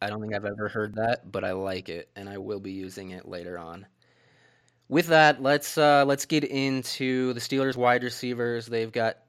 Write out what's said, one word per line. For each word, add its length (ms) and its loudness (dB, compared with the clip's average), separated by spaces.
I 60 -4
don't 140 -6
think 120 -8
I've 120 -4
ever 240 -4
heard 260 -4
that, 340 -2
but 140 -6
I 80 -2
like 380 -6
it, 260 -10
and 140 -14
I 80 -12
will 240 -8
be 100 -10
using 380 -10
it 180 -14
later 300 -10
on. 280 -14
With 200 0
that, 360 8
let's, 340 2
uh, 300 8
let's 180 0
get 200 0
into 880 -2
the 80 -8
Steelers 340 0
wide 300 4
receivers. 600 -4
They've 280 -4
got 240 0